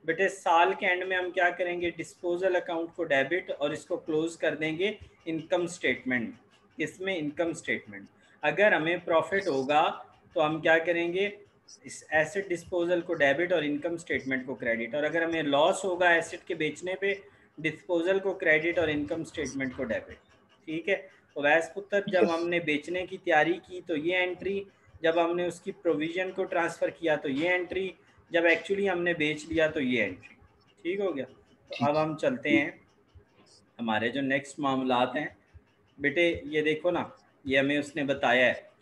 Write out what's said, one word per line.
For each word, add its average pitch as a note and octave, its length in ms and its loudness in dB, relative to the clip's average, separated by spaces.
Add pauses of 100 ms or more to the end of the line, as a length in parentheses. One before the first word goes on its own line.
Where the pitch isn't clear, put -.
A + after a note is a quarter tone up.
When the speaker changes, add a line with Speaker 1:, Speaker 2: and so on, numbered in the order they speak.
Speaker 1:
बेटे E3+ 240 0
साल F3+ 440 4
के - 120 -6
end F3+ 180 0
में F#3 140 -2
हम F3+ 140 -4
क्या F3 200 2
करेंगे? F3 400 -4
Disposal F3 640 -4
account E3+ 400 -4
को F3 100 -4
debit C#3+ 460 0
और D3+ 220 -4
इसको D#3+ 260 -6
close E3 360 -2
कर D#3 200 -2
देंगे D#3 420 -4 (300)
income E3 420 -2
statement। B2+ 640 -2 (440)
इसमें F#3 400 -4
income D#3+ 360 -4
statement, G#2 540 -8 (360)
अगर F#3 300 4
हमें E3+ 320 0
profit F3+ 420 2
होगा C#3+ 360 4 (520)
तो F3 60 2
हम D#3 200 2
क्या E3 180 6
करेंगे? F3 520 0 (540)
इस - 280 -16
asset D#3 360 0
disposal F3 520 0
को E3+ 140 -4
debit D3+ 380 2
और D#3 120 2
income D3 320 -4
statement C3 480 -4
को C3+ 100 -8
credit, A#2 400 -4
और D3 80 0
अगर D#3+ 200 0
हमें E3 200 -2
loss D3 420 2
होगा F3 280 4
asset E3 300 -2
के F#3 120 -6
बेचने D#3+ 400 -4
पे, G3 240 -2 (380)
disposal E3+ 640 0
को F#3+ 140 -2
credit E3+ 460 2
और D#3 100 2
income D3+ 340 -2
statement C3+ 540 -6
को - 60 -4
डेबिट। A2 340 -6 (500)
ठीक D#3+ 220 -6
है, F#3+ 60 4 (400)
तो D3 60 -6
वैस D#3 340 4
पुत्र G3+ 260 0
जब F3+ 220 4
Speaker 2:
यस। E3+ 60 4
Speaker 1:
हमने E3+ 300 0
बेचने E3 480 -2
की F#3+ 100 -10
तैयारी D#3+ 420 4
की F3+ 220 -14
तो E3+ 140 -4
ये E3 220 0
entry, F3+ 460 -4 (400)
जब E3 160 4
हमने F3 280 0
उसकी G3 260 -8
provision E3 580 -2
को F#3+ 140 -4
transfer E3+ 460 -2
किया D#3+ 240 0
तो D3+ 140 -4
ये D3 200 0
एंट्री, F3+ 440 -2 (380)
जब E3+ 140 4
actually G3 440 2
हमने F3 260 0
बेच D3+ 340 -2
लिया D#3+ 180 2
तो D#3 120 -2
ये B2 240 2
entry। F#2+ 320 -8 (500)
ठीक F#3+ 160 -4
हो F#3+ 100 0
गया, C3+ 140 -6
तो - 100 -20 (360)
Speaker 2:
ठीक। C3+ 160 0
Speaker 1:
अब D3 100 2
हम D#3 180 0
चलते C#3 340 -2
हैं D3 300 2 (1000)
हमारे A2+ 300 0
जो C3+ 120 -4
next C3+ 380 -2
मामलात B2+ 560 2
हैं। D3+ 120 -4 (720)
बेटे C#3+ 280 2 (220)
ये D3+ 140 -2
देखो D#3 300 0
ना, C#3+ 180 -2 (360)
ये C3+ 140 2
हमें C#3 200 2
उसने D3 260 -4
बताया B2+ 420 4
है, - 220 -2 (120)